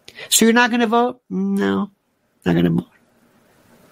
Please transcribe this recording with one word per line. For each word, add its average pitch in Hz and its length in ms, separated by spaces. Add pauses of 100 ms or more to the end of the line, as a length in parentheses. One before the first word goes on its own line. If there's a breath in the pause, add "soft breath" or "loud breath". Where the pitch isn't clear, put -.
(300 loud breath)
So - 160
you're 226 80
not 240 160
gonna 240 180
vote? 240 420
No, 196 600 (560)
not 85 100
gonna 87 140
vote. - 200 (1040)